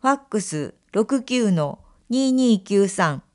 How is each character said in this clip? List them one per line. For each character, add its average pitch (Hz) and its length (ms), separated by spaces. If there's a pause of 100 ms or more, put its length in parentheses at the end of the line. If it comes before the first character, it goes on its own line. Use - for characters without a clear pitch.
フ 262 80
ァ 269 60
ッ - 20
ク 214 240
ス 156 320 (180)
六 226 320
九 240 300
の 147 260 (300)
二 262 240
二 247 260
九 196 300
三。 160 340 (120)